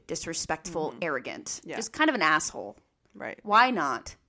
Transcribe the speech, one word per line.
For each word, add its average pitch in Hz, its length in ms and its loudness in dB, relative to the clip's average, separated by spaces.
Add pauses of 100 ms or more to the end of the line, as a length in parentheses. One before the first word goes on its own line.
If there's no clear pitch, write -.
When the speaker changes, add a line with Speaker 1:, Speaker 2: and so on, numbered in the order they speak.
Speaker 1:
disrespectful, 165 840 -4
Speaker 2:
Mm-hmm. 117 120 -12
Speaker 1:
arrogant. - 600 -6
Speaker 2:
Yeah. 156 120 -10
Speaker 1:
Just - 180 -6
kind 311 160 4
of 262 60 2
an 190 80 2
asshole. 156 540 2 (360)
Speaker 2:
Right. - 300 -10
Speaker 1:
Why 220 260 6
not? 143 460 -2 (140)